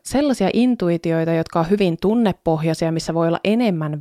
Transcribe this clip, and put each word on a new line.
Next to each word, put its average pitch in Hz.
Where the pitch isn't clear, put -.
sellaisia 247
intuitioita, 170
jotka 165
on 165
hyvin 190
tunnepohjaisia, 165
missä 165
voi 165
olla 165
enemmän 185